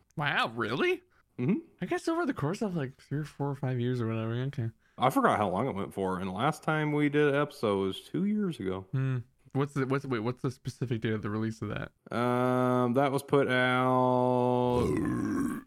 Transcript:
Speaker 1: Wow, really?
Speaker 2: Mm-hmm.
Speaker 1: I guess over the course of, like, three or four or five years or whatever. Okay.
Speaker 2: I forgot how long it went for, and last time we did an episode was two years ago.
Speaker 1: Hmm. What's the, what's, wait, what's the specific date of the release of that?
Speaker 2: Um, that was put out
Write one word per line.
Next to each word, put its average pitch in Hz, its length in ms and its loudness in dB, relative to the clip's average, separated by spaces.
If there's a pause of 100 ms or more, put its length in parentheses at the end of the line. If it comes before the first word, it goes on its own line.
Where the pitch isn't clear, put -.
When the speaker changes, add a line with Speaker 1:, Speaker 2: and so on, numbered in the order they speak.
(160)
Speaker 1:
Wow, 160 400 0
really? 175 480 0 (340)
Speaker 2:
Mm-hmm. 131 180 2 (260)
Speaker 1:
I 185 60 -6
guess 349 200 -2
over 330 180 0
the 269 80 -2
course 160 280 -2
of, 185 160 -2
like, 135 240 -6
three 139 180 -6
or 156 60 -4
four 143 240 -6
or 139 60 -4
five 131 260 -2
years 123 180 0
or 113 80 0
whatever. 113 260 -2 (100)
Okay. 127 260 -4 (280)
Speaker 2:
I 131 120 4
forgot 202 280 2
how 101 120 2
long 98 180 0
it 101 80 -4
went 98 180 -6
for, 92 260 -2
and 92 140 -4
last 131 300 -2
time 156 300 0
we 147 160 2
did 147 240 4
an 143 80 2
episode 104 440 0
was 95 140 -4
two 165 260 -4
years 208 360 -2
ago. 95 320 -4
Speaker 1:
Hmm. 131 240 -2 (360)
What's 143 200 0
the, 135 120 0
what's, 135 200 -2
wait, 131 140 -2
what's 120 220 -4
the 139 80 0
specific 120 520 -6
date 113 100 0
of 110 100 -2
the - 80 -4
release 110 320 -4
of 107 80 -6
that? - 220 -6 (260)
Speaker 2:
Um, 123 760 2
that 139 180 2
was 135 100 -2
put 139 280 2
out 127 1400 4 (800)